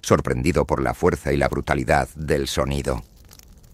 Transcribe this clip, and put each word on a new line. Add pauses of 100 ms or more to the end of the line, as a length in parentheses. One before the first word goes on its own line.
sorprendido
por
la
fuerza
y
la
brutalidad
del
sonido. (720)